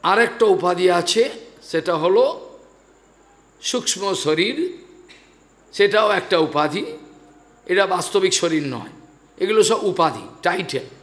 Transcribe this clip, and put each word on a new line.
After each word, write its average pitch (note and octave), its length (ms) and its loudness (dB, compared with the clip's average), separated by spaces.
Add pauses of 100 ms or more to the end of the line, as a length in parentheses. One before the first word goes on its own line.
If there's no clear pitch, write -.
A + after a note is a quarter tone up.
আর F#3 160 2
একটা A3+ 260 2
উপাধি F3+ 460 2
আছে, F3 320 2 (400)
সেটা E3 320 -2
হলো F#3 280 4 (1400)
সূক্ষ্ম - 420 -4 (120)
শরীর, F3 400 0 (1200)
সেটাও G#3 380 2
একটা F#3 280 0
উপাধি, D3+ 440 0 (840)
এটা F#3+ 200 2
বাস্তবিক F#3 460 0
শরীর D#3+ 340 0
নয়। A#2+ 260 -10 (440)
এগুলো G#3+ 260 2
সব G#3+ 220 2
উপাধি, F3 380 0 (180)
টাইটেল। F3 440 -4 (180)